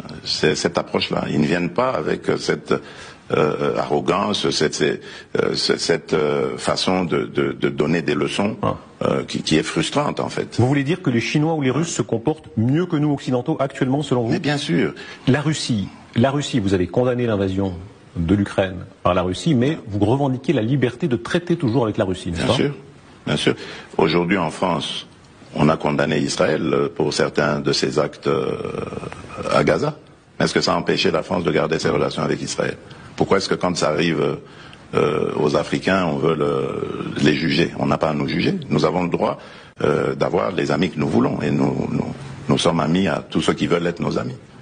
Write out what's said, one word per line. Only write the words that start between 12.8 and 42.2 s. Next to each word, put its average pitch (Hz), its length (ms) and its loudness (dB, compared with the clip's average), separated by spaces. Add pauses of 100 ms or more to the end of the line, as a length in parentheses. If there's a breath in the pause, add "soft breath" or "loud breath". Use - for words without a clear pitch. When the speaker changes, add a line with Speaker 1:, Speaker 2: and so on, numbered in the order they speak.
Speaker 2:
que 175 100 -4
nous 147 160 2
occidentaux 135 480 0
actuellement, 135 440 0
selon 127 200 0
vous ? 113 80 0
Speaker 1:
Mais 180 80 0
bien 147 180 0
sûr. 143 360 0 (340 loud breath)
Speaker 2:
La 135 140 4
Russie, 127 480 -2 (260)
la 127 160 4
Russie, 139 280 0
vous 98 140 0
avez 90 140 2
condamné 123 380 2
l'invasion 98 480 0 (420)
de 85 180 2
l'Ukraine 95 520 0 (180)
par 92 100 4
la 90 100 2
Russie, 110 320 0
mais 135 220 2 (100)
vous 101 180 -4
revendiquez 131 480 2
la 123 80 2
liberté 127 480 0
de 120 80 0
traiter 175 400 0
toujours 127 260 2
avec 107 140 -2
la 107 80 2
Russie, 92 240 -4
n'est-ce 85 140 -2
Speaker 1:
Bien - 40 0
Speaker 2:
pas ? 107 60 4
Speaker 1:
sûr, 147 200 2 (520)
bien 147 100 -2
sûr. - 200 0 (420 loud breath)
Aujourd'hui, 87 400 2
en 80 140 0
France, - 540 -2 (480)
on 76 140 4
a 80 80 6
condamné 73 440 2
Israël, 78 420 2 (120)
euh, 69 140 2
pour 73 260 -2
certains 76 460 2
de 71 140 0
ses - 260 0
actes, - 280 -2
euh, - 280 0 (960)
à - 140 4
Gaza. - 320 0 (420)
Est-ce 82 140 0
que 80 80 4
ça 90 120 2
a 87 40 2
empêché 85 340 2
la 90 120 2
France 90 200 -2
de 80 80 0
garder 80 260 2
ses 85 120 0
relations - 340 0
avec 69 180 0
Israël ? - 360 -4 (400 loud breath)
Pourquoi - 220 2
est-ce - 100 -4
que 98 60 2
quand 90 200 0
ça - 140 0
arrive, 80 480 2 (560 loud breath)
euh, - 420 2
aux 73 220 2
Africains, 92 480 0
on 73 120 0
veut 80 180 2
le, - 840 -2
les 73 120 6
juger ? 76 460 2
On 67 60 0
n'a 73 120 2
pas 80 140 2
à - 20 0
nous 71 160 -2
juger. 107 280 0 (120)
Nous 76 160 2
avons 85 180 2
le 85 60 0
droit, 104 300 -2 (440 loud breath)
euh, 73 320 2
d'avoir 98 380 0
les 76 180 0
amis 80 180 2
que - 100 -8
nous - 100 0
voulons. 120 320 2
Et - 100 0
nous, - 400 0
nous, - 220 -2 (340)